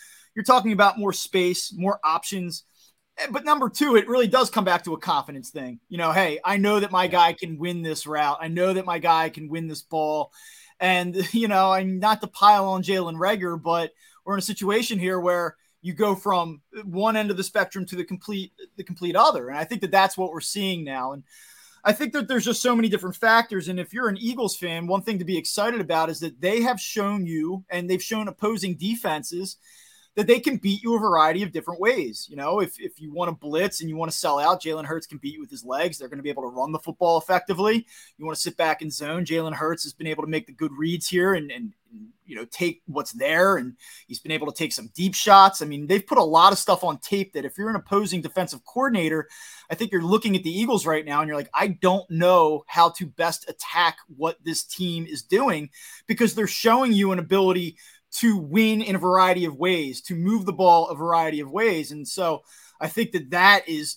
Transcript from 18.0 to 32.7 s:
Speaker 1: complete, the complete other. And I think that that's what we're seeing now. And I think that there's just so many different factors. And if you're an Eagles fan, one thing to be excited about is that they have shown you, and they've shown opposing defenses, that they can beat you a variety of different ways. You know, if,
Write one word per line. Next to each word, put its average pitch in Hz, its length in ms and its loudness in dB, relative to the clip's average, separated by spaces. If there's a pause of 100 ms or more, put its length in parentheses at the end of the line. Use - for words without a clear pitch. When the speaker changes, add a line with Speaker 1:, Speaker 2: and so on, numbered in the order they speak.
Speaker 1:
complete, 190 480 -10 (260)
the 190 60 -12
complete 175 320 -6
other. 190 340 4
And 143 80 -8
I 156 60 -2
think 220 180 -8
that 175 80 -4
that's 190 260 4
what 185 160 -4
we're 160 100 -12
seeing 190 420 -4
now. 135 300 -8
And 143 100 -16 (600)
I 208 80 2
think 226 220 -2
that 277 140 -2
there's 247 180 -2
just 220 160 -2
so 247 140 2
many 226 120 2
different 185 280 -4
factors. 226 520 2
And 180 120 -6
if 175 140 -10
you're 240 160 -2
an 196 100 -4
Eagles 233 360 -4
fan, 170 300 -8
one 185 160 -2
thing 208 160 -4
to 175 80 -4
be 160 120 -4
excited 208 440 -2
about 160 300 0
is - 80 -8
that 147 200 -10
they 202 220 0
have 240 180 0
shown 202 460 -4
you, 170 460 -6
and 175 180 -6
they've 185 120 -2
shown 220 260 -6
opposing 190 480 -4
defenses, 180 840 -6 (580)
that 202 120 -2
they 240 140 6
can 269 160 -2
beat 202 260 -2
you 233 100 0
a 226 60 2
variety 170 420 4
of 185 120 -6
different 165 260 -8
ways. 185 500 -2
You 147 60 -18
know, 156 240 -2
if, 180 200 -4